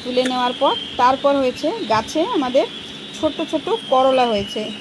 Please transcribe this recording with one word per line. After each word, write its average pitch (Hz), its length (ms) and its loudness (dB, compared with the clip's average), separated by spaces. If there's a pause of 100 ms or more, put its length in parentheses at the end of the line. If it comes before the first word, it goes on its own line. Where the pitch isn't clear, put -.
তুলে 247 200 0
নেওয়ার 254 360 -2
পর 311 160 4 (220)
তারপর 269 380 4
হয়েছে 269 360 0 (180)
গাছে 220 320 0
আমাদের 302 440 2 (560)
ছোট 277 200 -2 (100)
ছোট 311 180 -2 (200)
করলা 262 380 4
হয়েছে। 214 540 -4